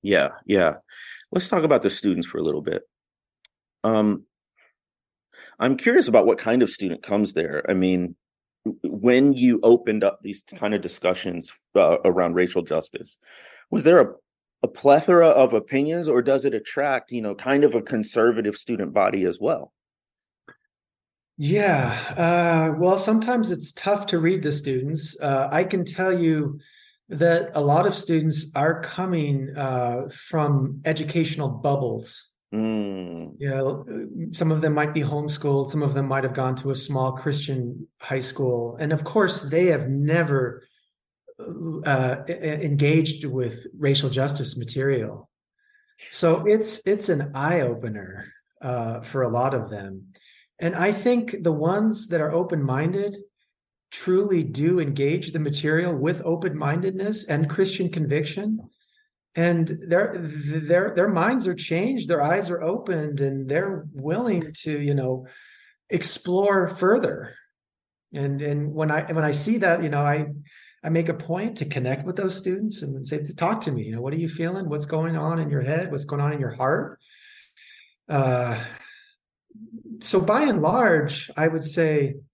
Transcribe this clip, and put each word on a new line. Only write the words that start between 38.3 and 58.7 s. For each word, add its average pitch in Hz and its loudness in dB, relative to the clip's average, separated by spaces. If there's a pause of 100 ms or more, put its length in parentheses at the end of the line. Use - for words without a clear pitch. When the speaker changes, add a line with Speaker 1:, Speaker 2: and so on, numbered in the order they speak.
Speaker 2:
And 156 -2
of 151 -2
course, 190 2
they 160 2
have 147 2
never, 143 0 (760)
uh, 151 -2 (120)
e-, 170 -4
e-, 156 -4
engaged 147 2
with 123 -6 (100)
racial 139 2
justice 139 -2
material. 117 -4 (800)
So 170 2
it's, 214 2
it's 202 0
an 147 0
eye-opener, 117 -2 (340)
uh, 120 -6
for 127 -4
a 120 0
lot 123 0
of 107 -4
them. 98 -12 (500)
And 170 -2
I 185 2
think 226 0
the 165 2
ones 190 0
that 170 0
are 151 -2
open-minded 180 -2 (760)
truly 185 0
do 151 0
engage 143 -2
the 165 -4
material 156 0
with 156 -2
open-mindedness 175 -2
and 147 -2
Christian 190 -2
conviction. 160 -2 (720)